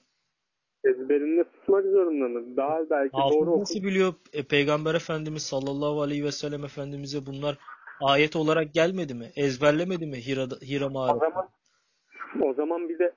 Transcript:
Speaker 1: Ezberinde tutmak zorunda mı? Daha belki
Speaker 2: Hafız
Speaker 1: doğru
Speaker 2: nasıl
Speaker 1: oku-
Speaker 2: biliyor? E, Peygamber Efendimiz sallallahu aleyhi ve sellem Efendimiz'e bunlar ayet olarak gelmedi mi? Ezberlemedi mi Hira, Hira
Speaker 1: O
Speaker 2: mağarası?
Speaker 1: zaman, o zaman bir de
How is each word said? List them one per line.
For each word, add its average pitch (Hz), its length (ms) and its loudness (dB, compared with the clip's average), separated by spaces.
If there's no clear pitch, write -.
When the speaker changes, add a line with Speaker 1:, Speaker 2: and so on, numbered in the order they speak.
Speaker 1:
Ezberinde 143 600 2
tutmak 196 420 2
zorunda 170 420 2
mı? 120 300 -6
Daha 156 320 -2
belki 139 280 0
Speaker 2:
Hafız 139 200 4
Speaker 1:
doğru 160 220 2
Speaker 2:
nasıl 165 200 -4
Speaker 1:
oku- 190 80 -4
Speaker 2:
biliyor? 190 260 2
E, 147 100 -4
Peygamber 151 520 2
Efendimiz 156 480 -4
sallallahu 139 580 -2
aleyhi 147 240 -2
ve 143 60 0
sellem 143 340 -6
Efendimiz'e 139 600 -8
bunlar 139 320 -6
ayet 143 340 4
olarak 156 380 2
gelmedi 165 400 2
mi? 117 220 -10
Ezberlemedi 151 680 2
mi 131 220 -8
Hira, 135 160 -2
Hira 139 260 -2
Speaker 1:
O - 20 -2
Speaker 2:
mağarası? 127 300 0
Speaker 1:
zaman, 165 300 -2
o 139 120 2
zaman 165 360 -2
bir 165 100 -6
de 175 180 2